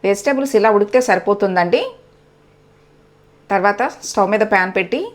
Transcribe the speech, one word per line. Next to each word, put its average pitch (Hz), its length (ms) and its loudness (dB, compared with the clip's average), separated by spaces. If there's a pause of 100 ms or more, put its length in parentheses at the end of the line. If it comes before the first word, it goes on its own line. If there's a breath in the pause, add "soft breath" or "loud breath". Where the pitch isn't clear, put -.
వెజిటేబుల్స్ 269 540 -2
ఇలా 220 180 4
ఉడికితే 202 320 2
సరిపోతుందండి. 190 720 0 (1700)
తర్వాత 202 280 0 (260)
స్టవ్ 202 260 0
మీద 214 200 2
ప్యాన్ 185 260 0
పెట్టి 233 220 -4 (120)